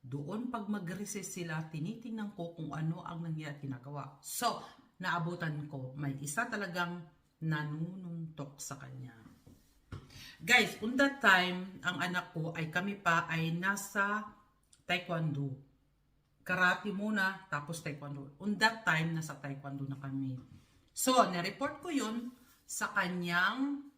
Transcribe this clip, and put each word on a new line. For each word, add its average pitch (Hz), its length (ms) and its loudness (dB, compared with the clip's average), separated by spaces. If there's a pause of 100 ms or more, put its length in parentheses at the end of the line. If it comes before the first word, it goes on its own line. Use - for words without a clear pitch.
Doon, 147 480 -6
pag 226 160 -4
mag-recess 190 720 -4
sila, 165 320 -4
tinitingnan 214 640 -4
ko 170 240 -6
kung 147 160 -6
ano 160 320 -2
ang 165 160 -6
nangyayari, 156 480 -4
ginagawa. 139 560 -8
So, - 400 0 (320)
naabutan 165 720 -2
ko, 131 320 -8
may 139 240 -2
isa 233 240 0
talagang 175 560 -2 (400)
nanununtok 160 1120 -4
sa 135 240 -10
kanya. 131 320 -12 (1300)
Guys, 214 400 6
on 247 160 0
that 277 240 4
time, 180 640 6
ang 175 160 -2
anak 175 320 -2
ko 160 240 -4
ay, 156 160 -2
kami 196 240 0
pa 170 320 4
ay 165 240 2
nasa 202 720 2 (640)
taekwondo. 160 640 0 (880)
Karate 185 480 4
muna, 196 640 0
tapos 147 320 -4
taekwondo. 143 560 -8
On 202 160 2
that 220 240 4
time, 165 320 4
nasa 156 240 -2
taekwondo 139 480 -6
na 139 160 -6
kami. 135 400 -2 (560)
So, 247 320 6
nireport 196 560 -2
ko 349 80 -4
yun 240 400 -2 (320)
sa - 320 -4
kanyang 190 880 2 (140)